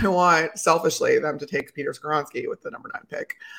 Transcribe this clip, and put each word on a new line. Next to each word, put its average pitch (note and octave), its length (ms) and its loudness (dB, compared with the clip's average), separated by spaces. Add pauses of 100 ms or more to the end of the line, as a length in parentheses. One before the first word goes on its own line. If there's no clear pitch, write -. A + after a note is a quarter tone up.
I G3+ 60 2
want, F3 500 4
selfishly, D#3+ 600 2
them D3 220 -2
to C#3+ 40 -10
take C#3 300 -6
Peter C#3+ 180 -6
Skoronski C#3+ 560 -4
with - 140 -10
the - 80 -12
number - 240 -14
nine - 160 -14
pick, - 260 -10 (220)